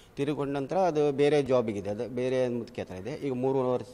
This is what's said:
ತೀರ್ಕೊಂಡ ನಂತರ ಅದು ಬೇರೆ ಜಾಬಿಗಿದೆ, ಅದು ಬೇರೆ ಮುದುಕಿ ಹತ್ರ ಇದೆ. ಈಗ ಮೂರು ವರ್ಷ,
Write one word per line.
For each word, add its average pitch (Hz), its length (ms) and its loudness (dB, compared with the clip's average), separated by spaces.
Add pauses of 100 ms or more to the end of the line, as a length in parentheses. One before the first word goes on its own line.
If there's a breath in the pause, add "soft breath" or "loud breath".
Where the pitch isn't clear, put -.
(160 loud breath)
ತೀರ್ಕೊಂಡ 139 420 -2
ನಂತರ 139 200 -2
ಅದು 151 340 4
ಬೇರೆ 143 320 4
ಜಾಬಿಗಿದೆ, 113 460 2
ಅದು 110 260 -6
ಬೇರೆ 127 340 0
ಮುದುಕಿ 117 320 -6
ಹತ್ರ 92 120 -8
ಇದೆ. 95 200 -8
ಈಗ 143 200 -4
ಮೂರು 127 380 0
ವರ್ಷ, 120 220 0